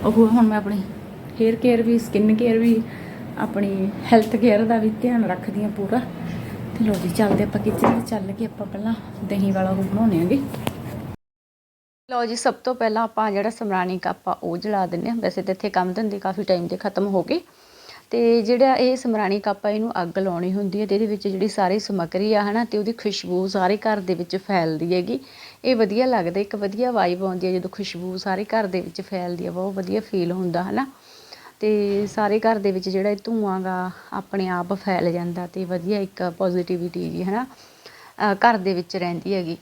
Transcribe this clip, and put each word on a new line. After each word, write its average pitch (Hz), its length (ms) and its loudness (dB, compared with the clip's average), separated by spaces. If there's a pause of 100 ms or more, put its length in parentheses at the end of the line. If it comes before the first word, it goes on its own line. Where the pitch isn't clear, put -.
ਉਹ 226 220 8
ਹੁਣ 226 200 6
ਮੈਂ 214 120 2
ਆਪਣੀ 208 200 -2 (600)
ਹੇਅਰ 226 160 4
ਕੇਅਰ 233 260 4
ਵੀ, 233 160 4
ਸਕਿਨ 214 360 4
ਕੇਅਰ 226 240 4
ਵੀ, 226 240 4 (560)
ਆਪਣੀ 196 520 -2 (220)
ਹੈਲਥ 220 240 6
ਕੇਅਰ 214 280 4
ਦਾ 226 120 2
ਵੀ 214 140 2 (120)
ਧਿਆਨ 240 220 2
ਰੱਖਦੀ 190 380 -2
ਹਾਂ 208 80 -2
ਪੂਰਾ। 202 280 -2 (800)
ਤੇ 226 60 2
ਲਓ 214 100 2
ਜੀ, 180 140 -2
ਚੱਲਦੇ 202 360 2
ਆਪਾਂ 202 160 -2
ਕਿਚਨ 226 400 2
'ਚ, - 100 -10
ਚੱਲ 196 280 -4
ਕੇ 233 60 -2
ਆਪਾਂ 214 220 -8
ਪਹਿਲਾਂ 208 280 -4 (300)
ਦਹੀਂ 196 280 0
ਵਾਲਾ 190 180 2
ਉਹ 190 60 2
ਬਣਾਉਂਦੇ 196 420 2
ਆਂਗੇ। 185 200 2 (1700)
ਲਓ 240 120 0
ਜੀ, 233 120 -2
ਸਭ 262 180 2
ਤੋਂ 254 200 -2
ਪਹਿਲਾਂ 226 280 0
ਆਪਾਂ 220 280 0
ਜਿਹੜਾ 202 200 0
ਸਮਰਾਣੀ 185 480 -2
ਕੱਪ - 300 -4
ਆ, 180 140 -2
ਉਹ 170 140 -4
ਜਲਾ 196 300 0
ਦਿੰਦੇ 170 240 -4
ਹਾਂ। 233 60 -2
ਵੈਸੇ 190 260 -2
ਤਾਂ 190 120 -2
ਇੱਥੇ 196 160 -4
ਕੰਮ 185 220 0
ਧੰਦੇ 208 260 -2
ਕਾਫੀ 190 240 -4
ਟਾਈਮ 175 240 0
ਦੇ 170 100 -4
ਖਤਮ 196 300 -2
ਹੋ 190 160 2
ਗਏ। 311 180 -2 (720)
ਤੇ 233 320 4
ਜਿਹੜਾ 247 320 4
ਇਹ 254 220 4
ਸਮਰਾਣੀ 214 440 0
ਕੱਪ 202 260 -2
ਆ, 208 40 2
ਇਹਨੂੰ 214 320 -2
ਅੱਗ 170 160 -4
ਲਾਉਣੀ 180 340 -2
ਹੁੰਦੀ 202 280 -2
ਹੈ 214 60 0
ਤੇ 202 80 0
ਇਹਦੇ 214 120 2
ਵਿੱਚ 208 220 -2
ਜਿਹੜੀ 190 200 0
ਸਾਰੀ 196 300 2
ਸਮੱਗਰੀ 202 560 0
ਆ, 208 160 2
ਹਨਾ, 226 140 0
ਤੇ 220 140 -2
ਉਹਦੀ 208 140 -2
ਖੁਸ਼ਬੂ 185 540 -2
ਸਾਰੇ 190 300 2
ਘਰ 208 240 0
ਦੇ 185 140 -2
ਵਿੱਚ 175 220 -4
ਫੈਲਦੀ 170 580 0
ਹੈਗੀ। 196 260 -2 (440)
ਇਹ 262 120 2
ਵਧੀਆ 220 300 2
ਲੱਗਦਾ, 196 340 0
ਇੱਕ 202 160 -4
ਵਧੀਆ 208 340 -2
ਵਾਈਬ 185 340 2
ਆਉਂਦੀ 180 220 -2
ਹੈ 185 60 0
ਜਦੋਂ 185 180 -2
ਖੁਸ਼ਬੂ 185 460 -8
ਸਾਰੇ 190 280 -4
ਘਰ 220 220 0
ਦੇ 185 140 -2
ਵਿੱਚ 175 200 -10
ਫੈਲਦੀ 180 460 -6
ਆ, 175 40 -4
ਬਹੁਤ 185 240 -4
ਵਧੀਆ 190 260 -2
ਫੀਲ 180 320 -2
ਹੁੰਦਾ, 180 300 -2
ਹਨਾ। 208 240 -2 (760)
ਤੇ 208 460 2
ਸਾਰੇ 208 320 0
ਘਰ 226 200 2
ਦੇ 202 140 2
ਵਿੱਚ 185 160 -4
ਜਿਹੜਾ 190 220 0
ਇਹ 208 140 0
ਧੂੰਆਂ 208 360 0
ਗਾ, 185 300 -4 (220)
ਆਪਣੇ 196 360 -2
ਆਪ 180 260 -2
ਫੈਲ 175 380 0
ਜਾਂਦਾ 175 340 -4
ਤੇ 185 180 -8
ਵਧੀਆ 180 360 -2
ਇੱਕ 185 380 -4
ਪੋਜ਼ਿਟਿਵਿਟੀ 175 720 -2
ਜੀ, 170 140 -4
ਹਨਾ, 208 200 -2
ਅਹ, - 920 -4
ਘਰ 226 240 4
ਦੇ 190 160 0
ਵਿੱਚ 175 220 -4
ਰਹਿੰਦੀ 175 380 -2
ਹੈਗੀ। 170 280 -2